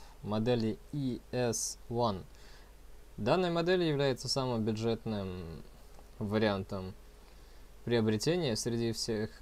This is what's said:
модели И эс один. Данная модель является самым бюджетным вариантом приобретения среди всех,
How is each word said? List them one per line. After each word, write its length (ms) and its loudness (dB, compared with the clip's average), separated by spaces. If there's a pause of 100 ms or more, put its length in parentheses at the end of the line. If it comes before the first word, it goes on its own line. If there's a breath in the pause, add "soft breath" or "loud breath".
(220 loud breath)
модели 560 2 (140)
И 300 -2 (100)
эс 460 0 (100)
один. 380 0 (920 loud breath)
Данная 340 2
модель 340 4
является 440 2
самым 380 2
бюджетным 1000 -2 (540)
вариантом 760 2 (920 loud breath)
приобретения 680 4
среди 380 0
всех, 380 -2 (120)